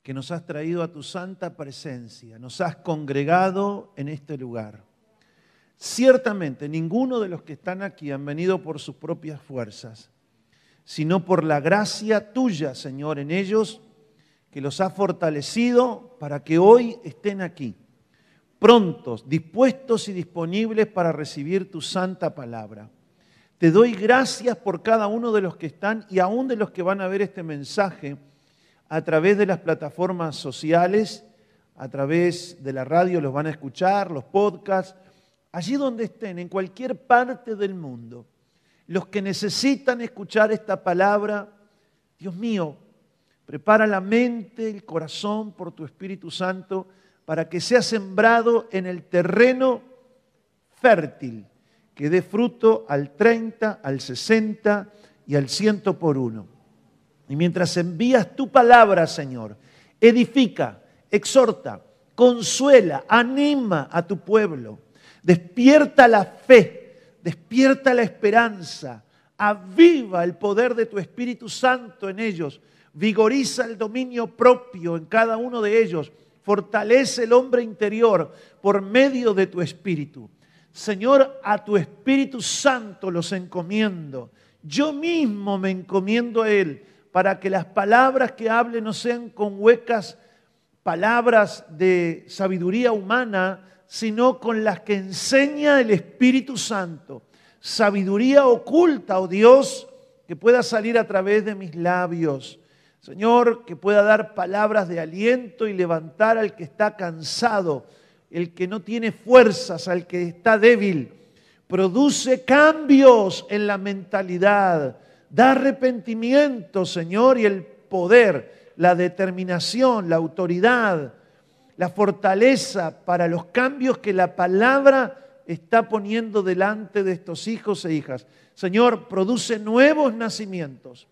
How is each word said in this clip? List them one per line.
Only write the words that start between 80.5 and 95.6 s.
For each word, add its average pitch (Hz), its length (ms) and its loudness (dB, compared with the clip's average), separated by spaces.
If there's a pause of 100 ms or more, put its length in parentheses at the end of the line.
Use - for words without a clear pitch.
Señor, 262 640 0
a 208 220 -2
tu 208 100 -2
Espíritu 262 640 -2
Santo 214 680 -4
los 170 220 -6
encomiendo. 180 960 -6 (320)
Yo 170 320 -4
mismo 247 640 -2
me 190 140 -4
encomiendo 208 720 -2
a 220 80 0
Él 180 320 0 (280)
para 190 280 0
que 190 100 -6
las 180 160 -4
palabras 247 680 2
que 226 140 -8
hable 233 320 -2
no 214 140 -8
sean 240 380 -8
con 202 260 -6
huecas 226 640 0 (640)
palabras 220 840 2
de 170 580 0
sabiduría 190 640 -2
humana, 196 960 -4
sino 240 520 -2
con 220 240 -4
las 208 180 -2
que 208 120 -4
enseña 277 880 0